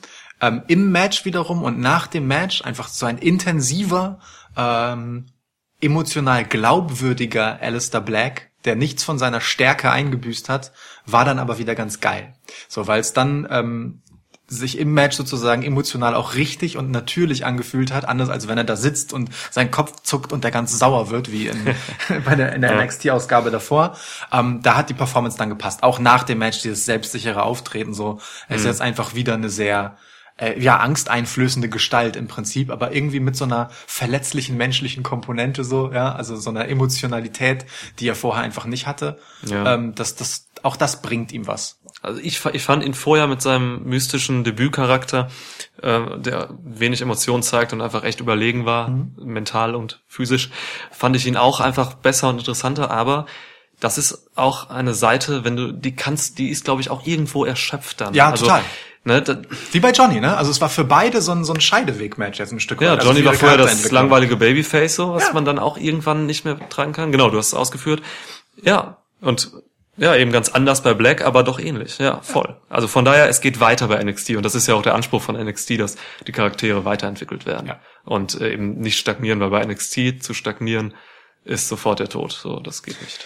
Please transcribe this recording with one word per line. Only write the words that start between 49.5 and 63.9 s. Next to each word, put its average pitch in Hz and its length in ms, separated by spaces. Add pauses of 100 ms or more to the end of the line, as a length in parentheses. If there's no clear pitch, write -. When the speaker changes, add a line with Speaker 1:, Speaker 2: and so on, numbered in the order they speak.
Speaker 2:
und 113 340
physisch, 127 440 (400)
fand 127 240
ich 123 100
ihn 127 120
auch 123 220
einfach 131 360
besser 135 340
und 123 80
interessanter, 127 540
aber 135 340 (540)
das - 180
ist - 380
auch - 340
eine 127 240
Seite, 123 500
wenn 120 140
du, 123 140
die 131 240
kannst, - 420
die 135 120
ist, 151 160
glaub 135 140
ich, 131 120
auch 135 160
irgendwo 156 380
erschöpft - 540
dann. 101 140
Speaker 1:
Ja, 143 160
Speaker 2:
Also, 120 160
Speaker 1:
total. 165 160 (420)
Speaker 2:
ne, 123 200
da 135 180 (300)
Speaker 1:
Wie 170 80
bei 247 120
Johnny, 226 280
ne? 135 180
Also 147 140
es 139 100
war 156 80
für 165 140
beide 214 400
so 175 80
ein, 175 140
so 151 80
ein 156 80
Scheideweg-Match 107 760
jetzt 101 140
ein 113 80
Stück - 220
Speaker 2:
Ja, 170 100
Speaker 1:
weit. 143 80
Also 123 100
Speaker 2:
Johnny 143 120
Speaker 1:
für - 40
Speaker 2:
war 139 80
Speaker 1:
ihre 135 60
Speaker 2:
vorher 143 180
das 131 80
Speaker 1:
Charakterentwicklung. 113 380